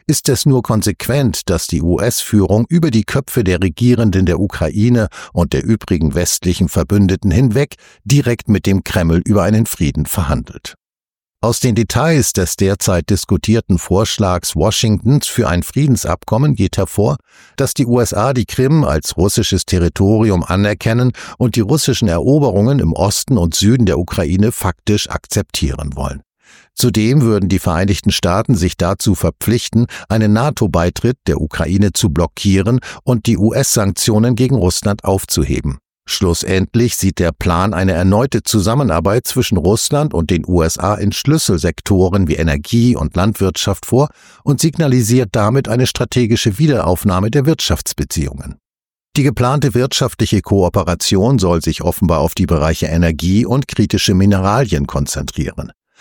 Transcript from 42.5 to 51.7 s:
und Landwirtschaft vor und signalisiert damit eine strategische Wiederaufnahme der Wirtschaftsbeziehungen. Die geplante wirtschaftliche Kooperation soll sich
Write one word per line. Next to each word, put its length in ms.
und 200
Landwirtschaft 720
vor 240
und 160
signalisiert 760
damit 340
eine 180
strategische 720
Wiederaufnahme 720
der 160
Wirtschaftsbeziehungen. 1080
Die 40
geplante 540
wirtschaftliche 640
Kooperation 960
soll 240
sich 220